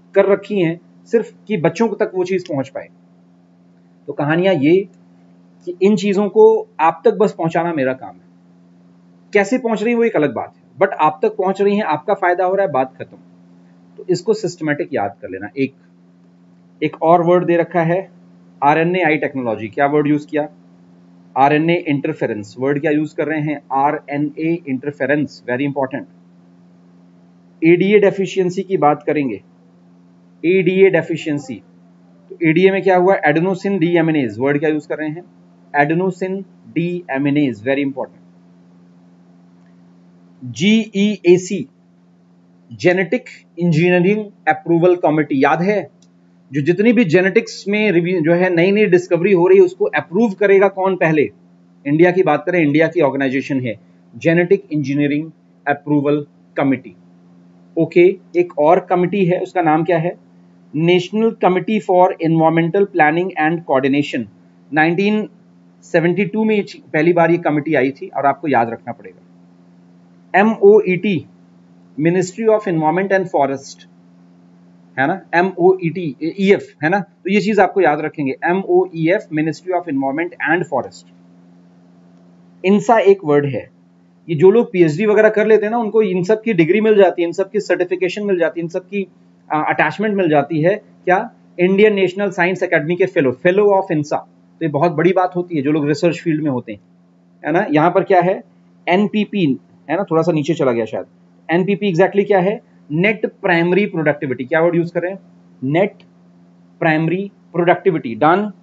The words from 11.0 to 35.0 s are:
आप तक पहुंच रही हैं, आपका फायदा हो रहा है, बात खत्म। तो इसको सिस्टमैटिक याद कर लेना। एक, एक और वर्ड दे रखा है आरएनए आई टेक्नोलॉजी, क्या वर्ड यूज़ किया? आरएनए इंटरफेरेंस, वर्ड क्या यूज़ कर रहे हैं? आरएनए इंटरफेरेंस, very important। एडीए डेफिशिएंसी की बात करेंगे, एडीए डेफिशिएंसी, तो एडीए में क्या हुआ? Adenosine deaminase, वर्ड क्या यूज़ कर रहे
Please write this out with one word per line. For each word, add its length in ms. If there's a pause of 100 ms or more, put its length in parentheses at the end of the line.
आप 220
तक 140
पहुंच 260
रही 140
हैं, 80
आपका 300
फायदा 300
हो 100
रहा 120
है, 60
बात 240
खत्म। 200 (800)
तो 140
इसको 240
सिस्टमैटिक 600
याद 280
कर 60
लेना। 200 (100)
एक, 160 (1080)
एक 200
और 200
वर्ड 220
दे 120
रखा 260
है 260 (540)
आरएनए 400
आई 140
टेक्नोलॉजी, 520
क्या 180
वर्ड 200
यूज़ 200
किया? 220 (880)
आरएनए 380 (140)
इंटरफेरेंस, 720
वर्ड 220
क्या 100
यूज़ 260
कर 100
रहे 140
हैं? 200 (120)
आरएनए 840 (100)
इंटरफेरेंस, 800
very 180
important। 360 (1600)
एडीए 360
डेफिशिएंसी 640
की 140
बात 260
करेंगे, 380 (1040)
एडीए 460
डेफिशिएंसी, 640 (760)
तो 120
एडीए 280
में 120
क्या 140
हुआ? 200 (120)
Adenosine 500
deaminase, 600
वर्ड 200
क्या 120
यूज़ 180
कर 100
रहे 100